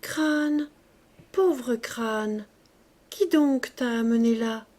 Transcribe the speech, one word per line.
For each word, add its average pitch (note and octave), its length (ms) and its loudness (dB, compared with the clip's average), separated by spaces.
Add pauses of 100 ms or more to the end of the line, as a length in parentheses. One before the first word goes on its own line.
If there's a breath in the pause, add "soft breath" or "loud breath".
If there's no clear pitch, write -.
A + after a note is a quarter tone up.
Crâne, D4+ 680 -2 (640)
pauvre C#4 440 0
crâne, G#3+ 720 -4 (640)
qui - 180 -2
donc C#4+ 480 2
t'a A#3+ 240 -2
amené A#3 360 4
là ? A3+ 300 -4 (140)